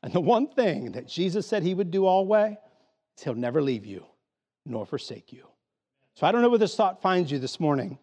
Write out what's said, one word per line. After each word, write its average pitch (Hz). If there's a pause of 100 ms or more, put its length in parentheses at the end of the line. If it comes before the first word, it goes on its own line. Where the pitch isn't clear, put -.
And 135
the 180
one 226
thing 156
that 127
Jesus 180
said 208
he 180
would 180
do 190
alway 208 (580)
is -
he'll 135
never 123
leave 120
you 95 (600)
nor 110
forsake -
you. - (680)
So -
I 180
don't 240
know 240
where 240
this 202
thought 185
finds 180
you 143
this 127
morning. 139